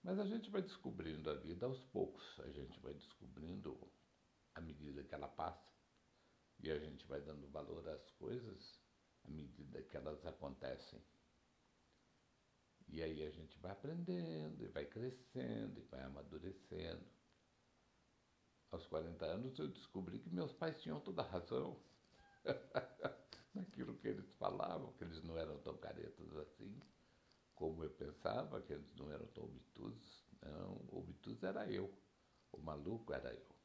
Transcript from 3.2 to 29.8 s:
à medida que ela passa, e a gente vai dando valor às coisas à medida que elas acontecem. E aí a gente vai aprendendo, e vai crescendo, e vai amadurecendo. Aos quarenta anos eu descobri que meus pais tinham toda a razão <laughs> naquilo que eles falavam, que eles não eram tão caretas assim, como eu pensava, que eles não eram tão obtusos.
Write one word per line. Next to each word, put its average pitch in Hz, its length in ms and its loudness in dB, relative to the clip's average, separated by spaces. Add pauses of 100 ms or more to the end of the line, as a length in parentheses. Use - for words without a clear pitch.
à 85 60 -4
medida 73 420 -4
que 65 100 -4
ela 71 140 0
passa, - 460 0 (880)
e 73 100 2
a 76 80 8
gente 73 300 -2
vai 69 120 2
dando 71 280 -6
valor 78 400 -4
às 76 240 -4
coisas - 680 -4 (440)
à - 40 -10
medida 71 540 -6
que - 140 -8
elas 73 280 -2
acontecem. 67 800 -2 (1800)
E 80 160 0
aí 78 220 2
a 76 60 0
gente 80 280 -10
vai 92 140 -2
aprendendo, 165 920 0
e - 60 -2
vai 73 180 0
crescendo, 113 920 0
e - 60 -10
vai 65 180 -4
amadurecendo. 78 1000 -4 (1700)
Aos 87 160 -4
quarenta 85 400 2
anos 117 320 2
eu - 80 2
descobri 92 540 -2
que - 100 -6
meus - 220 4
pais 160 280 2
tinham 151 200 0
toda 160 220 2
a - 60 4
razão - 540 4 (640)
<laughs> - 920 2 (180)
naquilo - 420 0
que - 120 0
eles 101 260 0
falavam, - 580 4
que - 120 -4
eles 82 180 -2
não 82 160 2
eram 78 220 2
tão - 180 -2
caretas - 580 -4
assim, 98 420 -6 (760)
como 80 280 2
eu 76 80 2
pensava, - 680 2
que - 140 -2
eles 76 200 -6
não 73 160 -4
eram 76 180 -2
tão - 160 -6
obtusos. - 840 -8 (160)